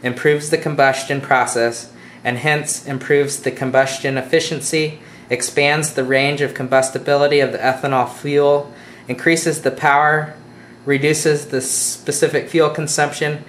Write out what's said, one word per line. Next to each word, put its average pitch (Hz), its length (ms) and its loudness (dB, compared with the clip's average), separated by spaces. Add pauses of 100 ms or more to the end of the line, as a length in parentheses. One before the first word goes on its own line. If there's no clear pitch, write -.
improves 147 480 0
the 156 80 2
combustion 139 640 0
process 117 680 0 (320)
and 123 160 -2
hence 151 480 -2
improves 139 500 0
the 127 140 -4
combustion 135 680 0
efficiency, 156 840 -2 (280)
expands 147 640 0
the 135 100 0
range 135 380 0
of 131 140 -2
combustibility 139 880 2
of 127 80 0
the - 80 -6
ethanol 131 500 0
fuel, 143 640 2 (340)
increases 160 540 0
the 135 80 0
power, 151 640 2 (500)
reduces 147 680 2
the 131 120 -2
specific - 880 -2
fuel 156 220 2
consumption, 147 760 -2